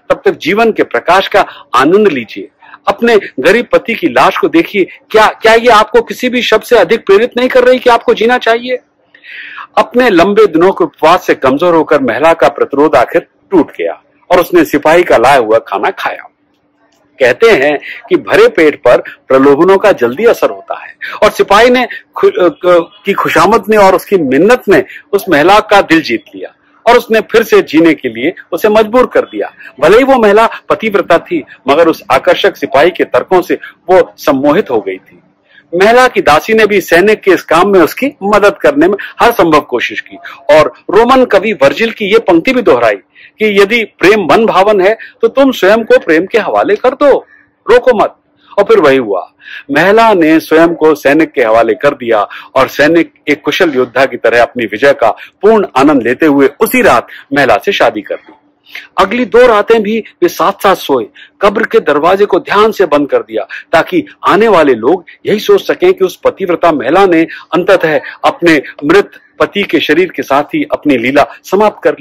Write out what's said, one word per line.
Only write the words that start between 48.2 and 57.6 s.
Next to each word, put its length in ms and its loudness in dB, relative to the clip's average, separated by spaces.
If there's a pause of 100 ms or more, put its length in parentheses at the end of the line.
और 60 0
फिर 160 2
वही 180 2
हुआ, 340 -6 (400)
महिला 420 2
ने 260 2
स्वयं 360 0
को 200 2
सैनिक 360 0
के 120 -2
हवाले 300 2
कर 160 -2
दिया 380 -4 (280)
और 120 2
सैनिक 460 0 (140)
एक 140 -4
कुशल 340 -2
योद्धा 300 0
की 120 -8
तरह 240 0
अपनी 240 -2
विजय 280 0
का 160 0 (320)
पूर्ण 260 2 (100)
आनंद 260 2
लेते 220 -2
हुए 240 2 (100)
उसी 220 0
रात 260 2 (260)
महिला 240 0
से 140 -4